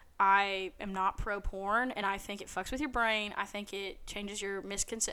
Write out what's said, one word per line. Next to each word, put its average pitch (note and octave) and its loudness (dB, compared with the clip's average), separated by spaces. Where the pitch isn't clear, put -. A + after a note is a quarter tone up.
I G3 6
am G3 -6
not F#3+ 2
pro G3+ -2
porn, G3+ 2
and G#3 -2
I G3 0
think G3+ -8
it - -12
fucks - -4
with C4 -2
your D4+ 0
brain. A3 2
I G3 0
think G3+ -8
it G3 -6
changes G#3 -6
your G3 -4
misconce-, G3+ -2